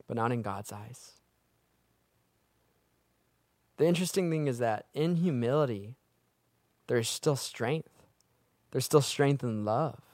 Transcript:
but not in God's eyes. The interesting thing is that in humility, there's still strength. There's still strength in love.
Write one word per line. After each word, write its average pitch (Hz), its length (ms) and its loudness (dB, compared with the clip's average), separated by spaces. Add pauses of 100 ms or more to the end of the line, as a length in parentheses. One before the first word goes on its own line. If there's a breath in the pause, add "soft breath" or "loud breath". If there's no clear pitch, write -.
but 117 80 -4
not 117 160 0
in 117 100 -2
God's 101 300 -8
eyes. 110 400 -16 (2750)
The 151 100 4
interesting 175 420 2
thing 156 200 0
is 120 100 -2
that 113 340 -2
in 165 240 0
humility, 127 800 0 (920)
there's 117 200 2
still - 280 0
strength. - 720 -6 (640)
There's 131 120 -2
still 151 160 6
strength 139 440 0
in 110 200 -2
love. 120 360 -2 (140)